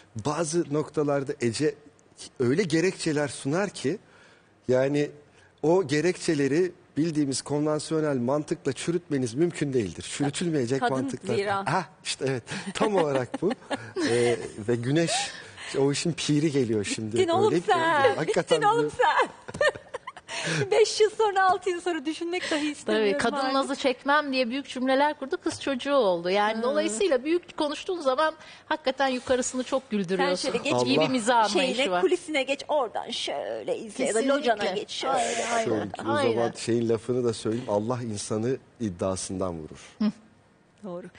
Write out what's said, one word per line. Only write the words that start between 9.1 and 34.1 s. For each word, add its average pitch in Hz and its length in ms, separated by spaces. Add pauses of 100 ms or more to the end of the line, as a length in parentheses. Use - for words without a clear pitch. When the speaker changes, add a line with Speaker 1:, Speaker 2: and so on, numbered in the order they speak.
Speaker 1:
mümkün 156 380
değildir. 101 440
Çürütülmeyecek 139 640
Speaker 2:
Kadın 240 160
Speaker 1:
mantıklar. 247 380
Speaker 2:
zira. 196 380
Speaker 1:
Ha, 175 120 (200)
işte - 240
evet. 131 140 (320)
Tam 208 220
olarak 139 460
bu. 175 140
Speaker 2:
<laughs> - 540
Speaker 1:
Ee, 120 260 (320)
ve 120 80
güneş 143 340 (680)
o 139 140
işin 156 200
piri 151 380
geliyor 113 340
şimdi. 110 320
Speaker 2:
Bittin 330 120
oğlum 370 240
Speaker 1:
Öyle - 40 (100)
bir 403 60
Speaker 2:
sen. 320 440
Speaker 1:
Hakikaten 254 440
Speaker 2:
Bittin 415 120
oğlum 466 140
Speaker 1:
bu- - 40
Speaker 2:
sen. - 380 (1400)
<laughs> 381 60
Beş 427 300
yıl 427 100
sonra, 381 400
altı 370 200
yıl 349 100
sonra 320 240
düşünmek 339 460
dahi 302 200
istemiyorum 214 420
Speaker 3:
Tabii, 285 100
kadın 285 140
Speaker 2:
artık. 269 160
Speaker 3:
nazı 262 240
çekmem 277 560
diye 262 180
büyük 269 180
cümleler 262 500
kurdu, 269 260
kız - 160
çocuğu 277 340
oldu. 185 360
Yani 208 280
Speaker 2:
Hı. 220 40
Speaker 3:
dolayısıyla 302 640
büyük 339 320
konuştuğun 320 440
zaman 302 340 (320)
hakikaten 269 420
yukarısını 254 560
çok - 260
güldürüyorsun. 190 460
Speaker 2:
Sen 262 160
şöyle 226 180
geç, 247 160
Speaker 3:
İyi 269 120
Speaker 1:
Allah 311 80
Speaker 3:
bir - 60
mizah 233 360
Speaker 2:
şeyine, 262 240
Speaker 3:
anlayışı 226 180
var. 175 100
Speaker 2:
kulisine 311 420
geç, 269 260
oradan 247 420
şöyle 113 680
izle 208 260
ya 175 100